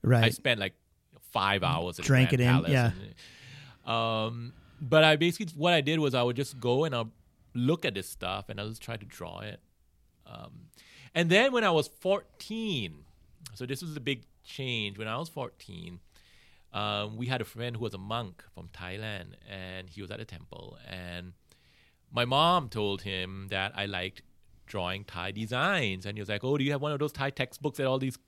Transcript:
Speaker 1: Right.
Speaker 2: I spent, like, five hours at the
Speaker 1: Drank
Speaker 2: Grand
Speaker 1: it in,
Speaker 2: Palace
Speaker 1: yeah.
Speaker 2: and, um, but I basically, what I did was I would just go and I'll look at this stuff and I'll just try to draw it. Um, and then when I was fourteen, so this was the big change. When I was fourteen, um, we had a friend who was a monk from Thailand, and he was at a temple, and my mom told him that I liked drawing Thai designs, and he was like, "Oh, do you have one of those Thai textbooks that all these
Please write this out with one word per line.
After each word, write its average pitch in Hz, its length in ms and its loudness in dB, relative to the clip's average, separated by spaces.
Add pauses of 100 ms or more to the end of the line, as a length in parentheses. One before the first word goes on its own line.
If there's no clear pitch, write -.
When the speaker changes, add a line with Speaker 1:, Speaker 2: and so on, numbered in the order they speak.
Speaker 1:
Right. 117 220 8
Speaker 2:
I 117 40 8
spent, 117 320 2
like, 98 140 -4 (580)
five 98 320 2
hours 85 340 0
at - 60 -8
the - 40 0
Speaker 1:
Drank 131 200 8
Speaker 2:
Grand 123 140 4
Speaker 1:
it - 20 4
in, 123 80 6
Speaker 2:
Palace 143 180 4
Speaker 1:
yeah. 123 200 6 (960)
Speaker 2:
and, 117 60 -6
um, 113 600 -2 (300)
but 156 220 6
I 156 120 8
basically, 170 400 0
what 170 180 4
I 151 80 6
did 156 160 2
was 139 160 2
I 123 80 4
would 120 140 2
just 135 220 -4
go 123 260 4
and 123 100 -2
I'll 113 180 -2 (420)
look 131 300 2
at 131 80 0
this 95 160 -6
stuff 98 400 -6
and 104 100 -8
I'll 107 120 -6
just 113 100 -12
try 117 160 -8
to 107 80 -10
draw 90 360 -12
it. 104 200 -12 (680)
Um, - 260 -16 (640)
and 170 140 4
then 233 240 6
when 233 120 2
I 190 60 6
was 156 160 4
fourteen, 185 1160 -4 (500)
so 127 120 -10
this 131 160 -6
was 160 100 -8
the 147 80 -8
big 120 220 -2 (200)
change. 113 540 -6
When 110 100 -6
I 110 120 -4
was 165 100 -8
fourteen, 87 720 -12 (720)
um, 104 460 -2
we 120 80 -4
had 127 160 0
a - 20 -2
friend 117 320 -8
who 110 60 -6
was 107 100 -4
a 95 60 -12
monk 104 440 -6 (120)
from 87 140 -14
Thailand, 95 680 -10 (120)
and 92 440 -12
he 92 100 -16
was 92 100 -10
at 107 80 -10
a 110 60 -10
temple, - 540 -16 (100)
and 90 460 -12 (760)
my 120 140 2
mom 147 460 4
told 101 320 -2
him 95 480 -6
that 98 260 -2
I 101 80 -2
liked 98 380 -6 (440)
drawing 95 380 -4
Thai 92 280 -8
designs, 110 720 -2
and 101 100 -6
he 107 60 -8
was 98 80 -8
like, 104 120 -2
"Oh, 135 140 0
do 135 80 0
you 143 80 0
have 139 80 -2
one 151 120 -2
of 139 80 -4
those 147 120 -2
Thai 139 180 -2
textbooks 143 460 -6
that 135 100 0
all 131 120 2
these 131 180 -2 (120)